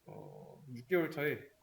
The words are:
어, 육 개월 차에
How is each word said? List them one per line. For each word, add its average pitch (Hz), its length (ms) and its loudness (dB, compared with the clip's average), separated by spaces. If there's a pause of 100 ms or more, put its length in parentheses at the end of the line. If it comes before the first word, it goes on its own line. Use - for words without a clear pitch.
어, 101 580 -14 (100)
육 120 140 -12
개월 170 220 6
차에 147 280 2 (240)